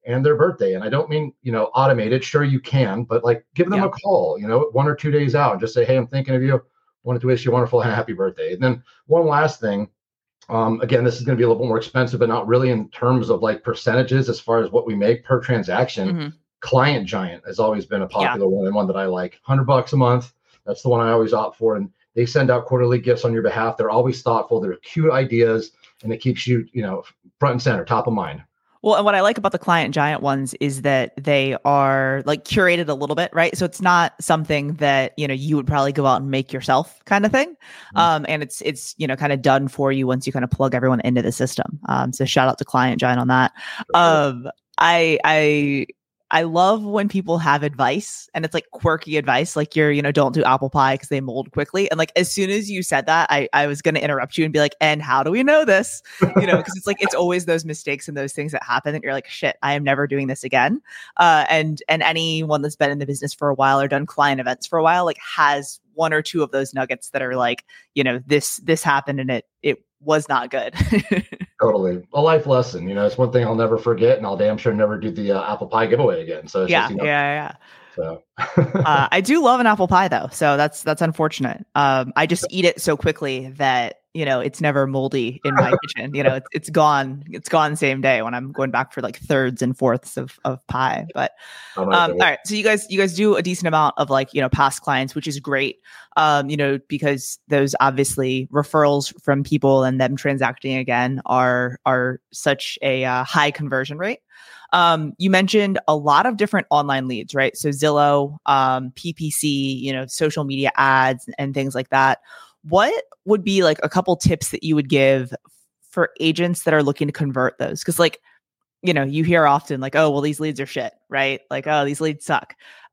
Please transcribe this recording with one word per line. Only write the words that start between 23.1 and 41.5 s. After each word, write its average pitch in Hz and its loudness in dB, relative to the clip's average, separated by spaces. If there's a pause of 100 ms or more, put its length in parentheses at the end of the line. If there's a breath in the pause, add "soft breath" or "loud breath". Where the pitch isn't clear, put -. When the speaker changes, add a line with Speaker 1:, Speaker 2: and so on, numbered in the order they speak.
Speaker 1:
on 113 0
your 113 -2
behalf. 113 -2
They're 113 -2
always 120 0
thoughtful. 113 0
They're 92 -4
cute 156 0
ideas, 117 2 (320 soft breath)
and 113 -4
it - -8
keeps - -4
you, 123 0
you 117 -6
know, 95 -6 (360)
front 139 2
and 123 -2
center, 104 0
top 113 0
of 113 -2
mind. 78 -6 (400)
Speaker 2:
Well, 214 4
and 104 2
what 202 4
I 185 2
like 220 2
about 196 -2
the 175 -4
Client 160 0
Giant 147 -2
ones 139 -2
is 135 -4
that 135 0
they 139 0
are, 135 2
like, 151 -2
curated 175 2
a 147 0
little 147 -4
bit, 170 -4
right? 165 2
So 185 -2
it's 175 -6
not 175 4
something 151 0
that, 139 2
you 147 -4
know, 135 -2
you 147 -2
would 135 -2
probably 143 0
go 139 0
out 131 4
and 139 -6
make 135 -2
yourself 131 -2
kind 202 2
of 214 2
thing. 277 0
Speaker 1:
Mm-hmm. - -10
Speaker 2:
Um, 160 4
and 151 -2
it's, - -14
it's, - -6
you 151 -4
know, 131 -2
kinda 143 -2
done 135 2
for 135 0
you 135 0
once 127 -2
you 127 -6
kinda 127 -2
plug 131 0
everyone 127 2
into 123 0
the - 0
system. - -4 (100)